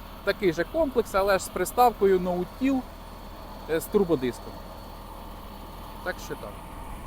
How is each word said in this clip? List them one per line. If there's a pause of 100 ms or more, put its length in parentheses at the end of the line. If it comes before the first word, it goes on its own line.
(240)
такий
же
комплекс,
але
ж
з
приставкою
no-till, (880)
е,
з
турбодиском. (1500)
Так (100)
що
так. (560)